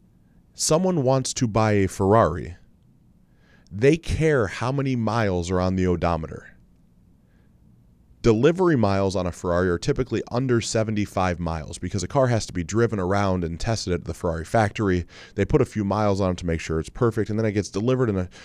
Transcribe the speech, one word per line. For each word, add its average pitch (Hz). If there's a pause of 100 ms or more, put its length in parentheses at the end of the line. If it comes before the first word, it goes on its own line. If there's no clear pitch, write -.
(540)
someone 175
wants 131
to 123
buy 107
a 98
Ferrari, 95 (1200)
they 131
care 151
how 117
many 135
miles 104
are 90
on 92
the 92
odometer. 82 (1700)
Delivery 160
miles 98
on 92
a 87
Ferrari 90
are 85
typically 123
under 123
seventy-five 104
miles 82
because 92
a 87
car 135
has 117
to -
be 87
driven 107
around 92
and 82
tested 104
at 85
the -
Ferrari 82
factory. 104 (300)
They 98
put -
a 117
few 104
miles 98
on 95
it 87
to 90
make 82
sure 80
it's -
perfect, 113
and 107
then 110
it 104
gets 98
delivered 127
in 98
a 90 (160)